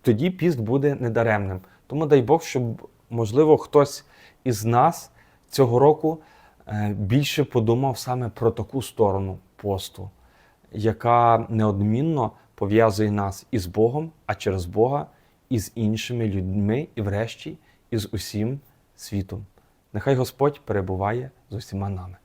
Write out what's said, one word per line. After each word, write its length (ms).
тоді 280
піст 300
буде 340
недаремним. 640
Тому 200
дай 160
Бог, 200
щоб, 460
можливо, 460
хтось 480
із 200
нас 460
цього 300
року, 400
е, 300
більше 460
подумав 540
саме 300
про 220
таку 320
сторону 560
посту, 540
яка 760
неодмінно 840
пов'язує 560
нас 400
із 160
Богом, 440
а 80
через 320
Бога 400
із 260
іншими 520
людьми 680
і, 80
врешті, 560
із 220
усім 480
світом. 500
Нехай 220
Господь 460
перебуває 680
з 40
усіма 340
нами. 360